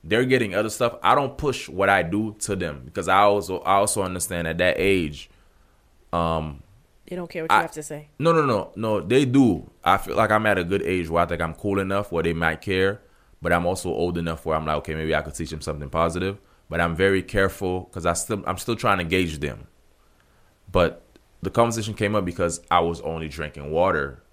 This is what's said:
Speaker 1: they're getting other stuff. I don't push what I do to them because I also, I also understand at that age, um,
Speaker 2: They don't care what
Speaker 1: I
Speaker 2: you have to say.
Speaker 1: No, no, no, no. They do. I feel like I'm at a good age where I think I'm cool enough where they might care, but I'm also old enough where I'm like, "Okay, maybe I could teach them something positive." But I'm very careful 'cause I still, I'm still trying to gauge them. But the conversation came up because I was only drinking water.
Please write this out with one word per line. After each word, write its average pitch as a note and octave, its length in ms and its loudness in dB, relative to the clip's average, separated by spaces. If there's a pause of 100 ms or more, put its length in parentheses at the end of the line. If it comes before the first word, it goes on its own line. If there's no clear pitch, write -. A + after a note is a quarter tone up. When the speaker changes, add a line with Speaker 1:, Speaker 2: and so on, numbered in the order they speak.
Speaker 1:
they're A2 200 2
getting A#2+ 300 2
other A2 160 0
stuff. A#2 320 0
I A#2+ 140 6
don't C3+ 200 0
push - 320 -4
what F#2+ 200 2
I F#2+ 160 6
do G#2 320 -2 (100)
to G#2 80 -2
them D2+ 300 -6
because E2+ 240 -6
I F#2+ 140 6
also, F#2+ 400 2
I F#2+ 120 4
also G2+ 300 2
understand F2+ 420 -4
at E2 120 -2
that F2+ 200 4
age, E2+ 520 0 (840)
um, D#2+ 500 -2 (440)
Speaker 2:
They F3+ 100 -10
don't F3 120 -10
care D#3+ 140 -8
what D#3+ 100 -6
Speaker 1:
I G#2+ 40 6
Speaker 2:
you F3+ 60 4
have E3 100 -8
to D#3 100 -12
say. D3+ 260 -12 (120)
Speaker 1:
No, E3 120 2
no, D#3 140 2
no, G#2+ 300 0
no. G#2+ 240 0
They A#2+ 240 2
do. B2 440 4 (160)
I F#2 120 4
feel - 200 -6
like G#2+ 140 2
I'm G#2+ 160 2
at G2 120 4
a F2 60 0
good F#2 180 -2
age F2 280 -2
where E2+ 140 2
I - 20 0
think E2 160 -6
I'm D#2+ 120 -4
cool G2 260 -2
enough G2 320 -4
where E2 100 0
they E2+ 100 2
might E2 280 -2
care, F#2+ 400 0 (420)
but E2+ 100 0
I'm F2 140 2
also F#2 240 -2
old F2 280 -2
enough E2 280 -6
where D#2 100 0
I'm D#2 100 -4
like, D2+ 120 -2
"Okay, D#2 160 -8
maybe D#2 200 -2
I D2+ 80 0
could D2+ 120 -10
teach D#2 160 -6
them D#2 100 -10
something D2 300 -8
positive." E2+ 480 -2 (300)
But E2 120 -4
I'm E2+ 140 0
very F#2+ 280 2
careful F#2 680 -2
'cause F2 140 -6
I E2+ 60 2
still, G2 340 -4
I'm F#2 120 -4
still A2+ 180 -4
trying G2+ 220 2
to F2 60 -2
gauge E2 360 0
them. A#1 260 -8 (1040)
But F2 320 2 (400)
the F#2 80 -4
conversation A2 440 0
came G#2+ 200 -2
up G2 100 2
because E2+ 360 -2 (100)
I F2 100 6
was E2+ 200 -2
only D#2+ 280 -6
drinking D2 440 -10
water. D#2 500 0 (100)